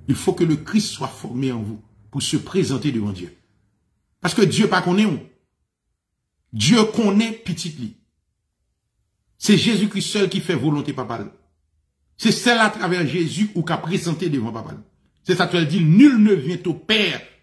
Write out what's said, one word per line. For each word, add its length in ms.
Il 80
faut 180
que 100
le 120
Christ 320
soit 200
formé 440
en 100
vous 200
pour 100
se 160
présenter 540
devant 200
Dieu. 240
Parce 120
que 80
Dieu 260
pas 140
connaît, 240
on. 160
Dieu 320
connaît 460
petit 380
lui. 280
C'est 200
Jésus-Christ 500
seul 220
qui 100
fait 160
volonté 380
papale. 380
C'est 140
celle 280
à 100
travers 360
Jésus 500
ou 80
qu'a 140
présenté 520
devant 240
papa. 220
C'est 120
ça 120
qu'elle 200
dit, 160
nul 340
ne 160
vient 320
au 80
Père 480